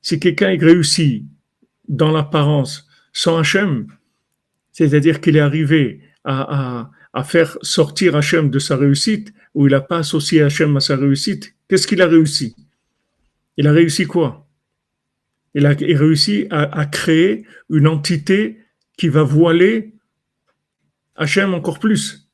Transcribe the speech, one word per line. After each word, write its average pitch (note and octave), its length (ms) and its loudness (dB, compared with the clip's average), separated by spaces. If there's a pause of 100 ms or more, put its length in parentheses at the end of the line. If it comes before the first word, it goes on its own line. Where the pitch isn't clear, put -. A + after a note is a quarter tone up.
Si D#3 180 -4
quelqu'un, F#3 320 0
il D#3+ 120 -2
réussit D3+ 600 2 (640)
dans D#3 240 0
l'apparence, D3 760 -2 (240)
sans E3 260 -2
Hachem, D#3+ 500 -2 (840)
c'est-à-dire D3+ 480 2
qu'il D3+ 160 0
est D3+ 60 4 (100)
arrivé D3 500 -2 (220)
à, C3+ 140 -4 (440)
à, C#3+ 100 -16 (220)
à C3 100 -6
faire D#3+ 380 0
sortir D#3 540 0
Hachem D3+ 340 0
de C3+ 100 -2
sa C#3+ 180 -4
réussite, C#3+ 560 0 (200)
ou C#3+ 140 4
il C3+ 40 6
n'a C3+ 100 2
pas E3 180 -6
associé D3+ 420 0
Hachem D3 340 0
à C#3 40 0
sa C#3 160 -2
réussite, C#3 600 -4 (120)
qu'est-ce F#3 200 0
qu'il F#3 140 0
a F3 60 4
réussi ? D#3 480 2 (1000)
Il C#3+ 100 2
a D3 40 4
réussi E3 340 2
quoi ? D3+ 420 -4 (1040)
Il C#3+ 120 2
a, C#3+ 80 4
il D3+ 220 0
réussi D#3 540 0
à, D3 140 -2
à D3 220 -4
créer F3 600 -2 (240)
une D#3 180 2
entité F3+ 720 -2 (380)
qui F3 100 -2
va D3+ 160 2
voiler E3+ 680 2 (1200)
Hachem F#3 380 -2
encore E3 260 -6
plus. - 540 -4